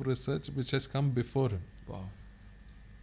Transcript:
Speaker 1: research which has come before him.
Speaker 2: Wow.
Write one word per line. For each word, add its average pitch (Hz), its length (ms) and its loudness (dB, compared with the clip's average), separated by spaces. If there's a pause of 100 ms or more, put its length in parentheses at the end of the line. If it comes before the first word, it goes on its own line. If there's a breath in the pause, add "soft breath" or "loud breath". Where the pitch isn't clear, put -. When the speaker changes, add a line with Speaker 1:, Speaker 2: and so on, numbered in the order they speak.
Speaker 1:
research 135 480 0
which 139 220 0
has 135 160 4
come 139 240 4
before 127 380 4
him. 95 160 0 (220)
Speaker 2:
Wow. 101 180 -6 (1000)